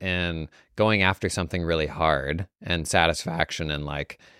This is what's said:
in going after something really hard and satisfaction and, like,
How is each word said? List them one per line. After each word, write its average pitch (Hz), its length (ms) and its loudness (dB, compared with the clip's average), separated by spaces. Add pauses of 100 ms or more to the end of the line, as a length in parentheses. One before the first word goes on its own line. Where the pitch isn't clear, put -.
in 87 480 -2 (280)
going 107 260 4
after 95 260 2
something 87 340 -2
really 80 260 0
hard 78 580 0 (160)
and 82 260 -4
satisfaction 82 840 0
and, 73 140 -4
like, 73 340 -8 (220)